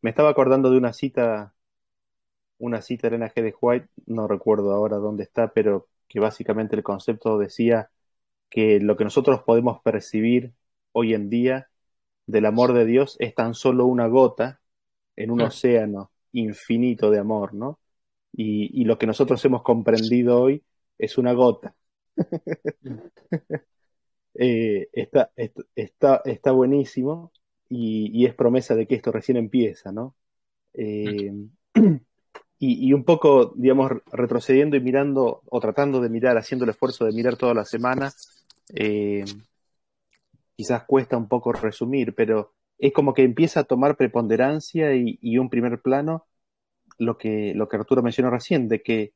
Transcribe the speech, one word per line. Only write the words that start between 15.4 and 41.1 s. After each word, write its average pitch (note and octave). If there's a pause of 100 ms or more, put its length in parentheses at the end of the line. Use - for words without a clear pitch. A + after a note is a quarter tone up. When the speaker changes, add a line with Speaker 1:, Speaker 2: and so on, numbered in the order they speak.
Speaker 1:
océano A2 (220)
infinito A2+
de G#2
amor, G#2
¿no? B2 (540)
Y, G#2+
y A2+
lo A2+
que A2
nosotros B2
hemos B2
comprendido A#2
hoy C#3 (340)
es -
una B2
gota. B2 (420)
<laughs> - (680)
Eh, A2+
está, -
est-, - (160)
está, C3
está C3+
buenísimo C3+ (380)
y, A2 (100)
y B2
es A#2
promesa B2
de A2+
que C3
esto A2+
recién C3+
empieza, A2
¿no? A#2+ (580)
Eh, G#2 (440)
<clears throat> -
y, C3
y C3+
un C#3
poco, C#3
digamos, C3
re-, A#2 (100)
retrocediendo C3
y C3+
mirando, C3
o B2
tratando C3+
de A#2
mirar, A#2
haciendo B2
el A2
esfuerzo A2+
de A2
mirar A#2+
toda A#2+
la A2
semana, B2+ (600)
eh, G#2 (1300)
quizás A2+
cuesta C3